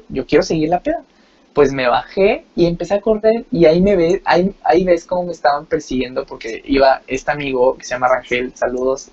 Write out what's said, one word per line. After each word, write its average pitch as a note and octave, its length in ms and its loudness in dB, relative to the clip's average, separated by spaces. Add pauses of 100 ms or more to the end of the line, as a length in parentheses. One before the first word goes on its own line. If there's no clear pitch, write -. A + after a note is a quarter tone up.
yo C3+ 180 -6
quiero D3 160 -2
seguir D#3 260 -2
la F3 140 -2
peda". D#4 200 -6 (500)
Pues C#3 200 2
me C3 140 -2
bajé F#3+ 580 -2 (120)
y E3+ 100 2
empecé E3+ 280 -4
a G3+ 60 0
correr A3 520 0
y E3 140 4
ahí D#3+ 140 6
me G3+ 140 4
ve-, F3 300 2
ahí, F3+ 280 2 (120)
ahí E3+ 200 4
ves F3 220 2
cómo F3+ 200 -4
me F3 60 -6
estaban D3+ 340 -2
persiguiendo C3 600 -4
porque A#2+ 380 -10
iba C3+ 420 4
este C3 240 -6
amigo C3 460 0
que - 80 -20
se - 100 -10
llama B2 140 0
Rangel, B2+ 480 -2
saludos, B2+ 560 -2